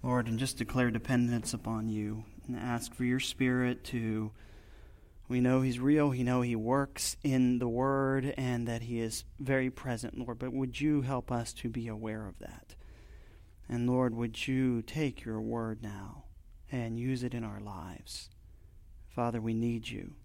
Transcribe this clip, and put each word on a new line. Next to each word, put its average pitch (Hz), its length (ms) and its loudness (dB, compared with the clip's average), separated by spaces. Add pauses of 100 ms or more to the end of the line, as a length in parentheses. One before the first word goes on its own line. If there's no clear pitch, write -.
Lord, 123 240 2
and 113 100 0
just 131 200 0
declare 123 340 2
dependence 120 600 2
upon 113 340 -2
you 107 380 -2 (200)
and 123 120 -4
ask 120 360 -2
for 123 120 -2
your 127 160 4
Spirit 127 640 2
to, 110 460 0 (960)
we 123 100 2
know 127 220 6
he's 123 180 2
real, 147 300 6
we 127 140 2
know 123 180 4
he 120 160 2
works 131 680 0
in 127 360 6
the 123 100 0
Word, 135 680 2
and 123 300 0
that 117 140 0
he 117 180 -2
is 113 240 -2 (160)
very 131 300 2
present, 123 500 -4
Lord, 120 200 -6
but 127 120 -4
would 131 300 -2
you 147 220 4
help 123 280 -2
us 117 220 -2
to - 160 -4
be 113 180 -4
aware 110 400 -6
of 92 120 -10
that? - 360 -14 (920)
And 120 200 0
Lord, 127 240 4
would 113 320 -2
you 131 360 2
take 143 420 -4
your 110 160 -4
Word 113 420 -2
now 101 440 -10 (440)
and 117 300 -4
use 123 240 -2
it 123 100 -2
in 117 120 -4
our 104 160 -8
lives? 92 680 -12 (800)
Father, 117 320 0
we 113 140 0
need 117 340 0
you, 101 380 -10